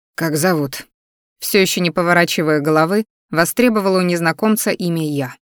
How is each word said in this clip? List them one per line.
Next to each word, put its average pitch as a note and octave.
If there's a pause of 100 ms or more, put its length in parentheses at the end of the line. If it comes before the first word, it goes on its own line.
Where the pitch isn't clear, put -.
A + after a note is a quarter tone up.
(140)
"Как D#3+
зовут?" D3+ (520)
Все -
еще F#3
не F3
поворачивая E3+
головы, D#3+ (260)
востребовала G3
у F#3
незнакомца F3
имя E3+
я. C#3 (100)